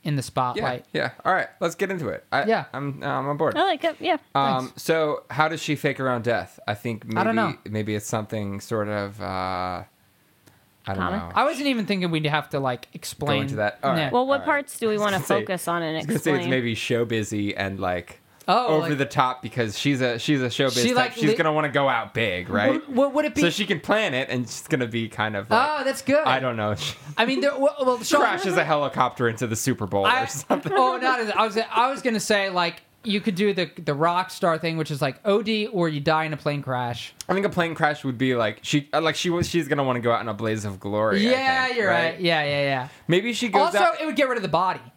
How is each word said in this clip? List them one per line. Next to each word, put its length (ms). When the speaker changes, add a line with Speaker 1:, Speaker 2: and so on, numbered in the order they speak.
Speaker 1:
in 120
the 60
Speaker 2:
Yeah, 40
Speaker 1:
spotlight. 680
Speaker 2:
yeah. 180
All 80
right, 140
let's 160
get 160
into 160
it. 240
I, 140
Speaker 1:
Yeah. 260
Speaker 2:
I'm, 320
I'm 240
on 80
board. 220
Speaker 3:
I 60
like 200
it, 160
yeah. 180
Speaker 2:
Um, 340
Speaker 1:
Thanks. 160
Speaker 2:
so 460
how 200
does 120
she 140
fake 220
her 100
own 140
death? 440
I 100
think 300
maybe, 120
Speaker 1:
I 80
don't 100
know. 220
Speaker 2:
maybe 260
it's 120
something 540
sort 260
of, 340
uh, 600
I 40
don't 100
Speaker 3:
Comic? 160
Speaker 2:
know. 160
Speaker 1:
I 80
wasn't 240
even 180
thinking 260
we'd 140
have 260
to, 100
like, 320
explain. 460
Speaker 2:
Go 20
into 160
that. 260
All 80
right. 120
Speaker 1:
Yeah. 80
Speaker 3:
Well, 140
what 100
Speaker 2:
All 40
right. 60
Speaker 3:
parts 340
do 80
we 60
Speaker 2:
I 20
was 60
Speaker 3:
wanna 160
Speaker 2:
gonna 80
say, 160
Speaker 3:
focus 260
on 160
and 140
Speaker 2:
I 20
was 60
gonna 140
say 120
it's 60
Speaker 3:
explain? 120
Speaker 2:
maybe 260
show 280
busy 540
and, 240
like, 400
Speaker 1:
Oh, 180
Speaker 2:
over 100
Speaker 1:
like 100
Speaker 2:
the 80
top 360
because 360
she's 220
a, 180
she's 240
a 40
showbiz 360
Speaker 1:
She, 120
Speaker 2:
type. 20
Speaker 1:
like, 200
Speaker 2:
She's 160
Speaker 1:
li- 40
Speaker 2:
gonna 160
wanna 160
go 220
out 240
big, 340
right? 240
Speaker 1:
Would, 80
would, 180
would 120
it 100
be 60
Speaker 2:
So 80
she 160
can 160
plan 320
it, 160
and 180
she's 220
gonna 180
be 220
kind 260
of 140
like, 200
Speaker 1:
Oh, 140
that's 180
good. 240
Speaker 2:
I 140
don't 160
know. 180
Speaker 1:
I 80
mean, 160
there, 180
well, 220
well, 200
Sean 200
Speaker 2:
Crashes 340
a 80
helicopter 640
into 200
the 100
Super 300
Bowl 180
Speaker 1:
I 180
Speaker 2:
or 40
something. 460
Speaker 1:
Oh, 220
not 240
as, 120
I 140
was, 120
I 340
was 100
gonna 200
say, 280
like, 340
you 180
could 140
do 180
the, 160
the 100
rock 380
star 260
thing, 200
which 140
is, 100
like, 240
O 160
D 260
or 220
you 100
die 240
in 100
a 40
plane 240
crash. 520
Speaker 2:
I 60
think 120
a 40
plane 260
crash 300
would 120
be, 180
like, 280
she, 300
uh, 80
like, 160
she 120
was, 200
she's 180
gonna 160
wanna 160
go 140
out 80
in 80
a 40
blaze 300
of 160
glory, 480
I 40
Speaker 1:
Yeah, 340
Speaker 2:
think, 140
Speaker 1:
you're 100
Speaker 2:
right? 220
Speaker 1:
right. 100
Yeah, 220
yeah, 180
yeah. 260
Speaker 2:
Maybe 240
she 160
goes 120
Speaker 1:
Also, 40
Speaker 2:
out 220
Speaker 1:
it 40
would 100
get 140
rid 80
of 40
the 60
body. 320